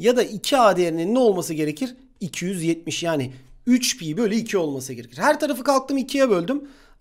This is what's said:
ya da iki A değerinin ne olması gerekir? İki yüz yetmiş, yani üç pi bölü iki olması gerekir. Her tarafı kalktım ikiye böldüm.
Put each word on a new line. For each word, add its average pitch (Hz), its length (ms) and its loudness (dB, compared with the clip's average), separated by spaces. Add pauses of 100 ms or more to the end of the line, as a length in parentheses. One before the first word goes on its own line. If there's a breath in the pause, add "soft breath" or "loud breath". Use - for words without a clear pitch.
ya 233 180 4
da 233 60 2
iki 214 340 -2
A 208 200 6
değerinin 170 380 0
ne 262 40 4
olması 180 340 2
gerekir? 156 420 -4 (240)
İki 175 260 -8
yüz 180 180 -4
yetmiş, 165 400 -4
yani 143 300 -2 (340 loud breath)
üç 247 320 2
pi 156 180 -6
bölü 220 180 0
iki 214 220 -2
olması 135 360 -4
gerekir. 120 240 -16
Her 294 220 2
tarafı 285 240 -2
kalktım 269 340 0
ikiye 269 320 2
böldüm. 220 380 0 (340 loud breath)